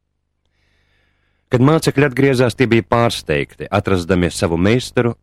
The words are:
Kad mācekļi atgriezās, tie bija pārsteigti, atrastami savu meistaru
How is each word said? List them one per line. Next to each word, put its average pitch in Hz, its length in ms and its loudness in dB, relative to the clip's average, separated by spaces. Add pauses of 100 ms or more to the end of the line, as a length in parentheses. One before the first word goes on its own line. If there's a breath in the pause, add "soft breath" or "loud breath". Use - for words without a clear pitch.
(1500)
Kad 120 100 2
mācekļi 147 460 2
atgriezās, 127 480 0
tie 127 100 0
bija 113 220 2
pārsteigti, 82 840 -2
atrastami 90 600 0
savu 85 280 -2
meistaru 117 640 0